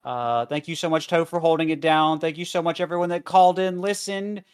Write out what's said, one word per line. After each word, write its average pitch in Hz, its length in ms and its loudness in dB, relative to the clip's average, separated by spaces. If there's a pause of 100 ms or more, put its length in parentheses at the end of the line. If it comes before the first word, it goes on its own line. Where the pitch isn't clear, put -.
Uh, 120 420 -2
thank 147 220 -6
you 160 80 -6
so 170 140 -4
much, 160 180 0
Toe, 165 180 2
for 175 140 -4
holding 160 300 2
it 151 100 -2
down. 156 400 2
Thank 160 180 -4
you 175 80 -8
so 175 160 -4
much, 165 180 -2
everyone 175 300 -2
that 175 140 -4
called 180 340 6
in, 185 220 -2
listened, 202 720 -6